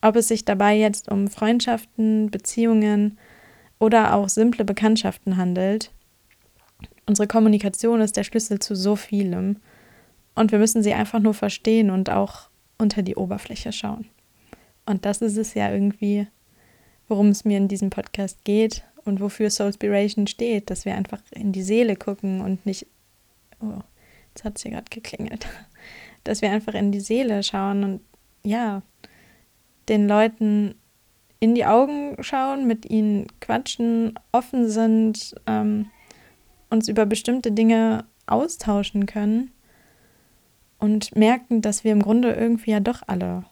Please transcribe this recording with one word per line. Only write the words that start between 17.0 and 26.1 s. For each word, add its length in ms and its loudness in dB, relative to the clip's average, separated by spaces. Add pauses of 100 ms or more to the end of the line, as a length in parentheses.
worum 220 4
es 160 0
mir 120 2
in 120 2
diesem 200 -2
Podcast 540 -10
geht 400 0 (220)
und 160 -2
wofür 280 -2
Soulspiration 800 0
steht, 420 -4
dass 140 -8
wir 120 -4
einfach 260 -8 (100)
in 220 -6
die 100 -6
Seele 320 2
gucken 460 -6
und 240 -6
nicht... 220 -8 (760)
Oh, 180 -10 (520)
jetzt 120 -20
hat's 200 -10
hier 80 -10
grad 200 -14
geklingelt, 560 -12 (380)
<laughs> 400 -20